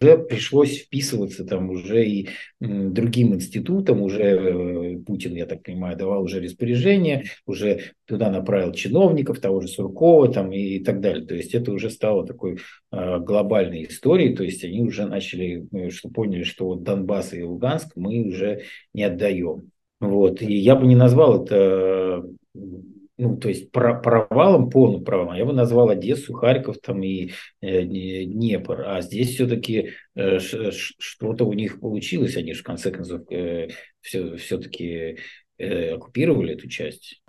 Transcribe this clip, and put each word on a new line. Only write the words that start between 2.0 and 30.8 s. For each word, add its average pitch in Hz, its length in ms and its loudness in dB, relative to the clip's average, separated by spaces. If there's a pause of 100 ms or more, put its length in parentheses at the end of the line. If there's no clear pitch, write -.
и, 101 220 -2 (340)
м, 98 320 -4
другим 117 400 2
институтам, 113 680 0
уже, 101 200 -2
э, 90 840 0
Путин, 90 280 -6
я 85 120 -8
так 92 160 -10
понимаю, 90 340 -8
давал 95 260 -2
уже 92 180 -4
распоряжение, 135 840 2 (220)
уже 98 460 -2 (140)
туда 107 240 0
направил 92 420 0
чиновников, 147 680 2
того 95 200 0
же 92 80 -8
Суркова 143 640 6
там 95 200 -2
и, 98 260 -4
и 95 60 -8
так 98 160 -2
далее. 87 260 -2
То - 80 -8
есть 85 200 -8
это 117 180 -2
уже 101 180 -4
стало 104 360 0
такой, 90 320 -8 (340)
э, 90 280 -4
глобальной 98 640 0
историей, 156 500 2
то 95 100 -4
есть - 200 -8
они 92 180 -4
уже 101 240 -2
начали, 90 680 -6
э, 90 180 -6
что 104 200 -14
поняли, 104 340 -4
что - 220 -6
вот 90 180 -6
Донбасс 98 500 -4
и 87 80 -10
Луганск 123 540 -4
мы 107 300 -4
уже 98 360 -4 (320)
не 104 100 -4
отдаём. 90 680 -2 (300)
Вот. 98 420 2
И 104 140 -2
я 104 200 8
бы 131 100 4
не 123 100 10
назвал 123 480 8
это, 95 800 2 (920)
ну, 117 220 -2
то 113 100 -4
есть - 220 -6
про-, 120 300 2
провалом, 123 680 4
полным 104 340 6
провалом. 90 320 -2
Я 101 100 0
бы 143 60 -2
назвал 120 360 6
Одессу, 104 460 -2
Харьков 127 480 2
там 98 200 -6
и, 95 280 -6 (320)
э, 95 220 0
Дне-, 92 420 -6
Днепр. 104 600 -4
А 95 160 -4
здесь 123 320 -4
всё-таки, 117 560 -2 (260)
э, 95 240 0
ш-, 104 320 -6
ш-, - 260 -10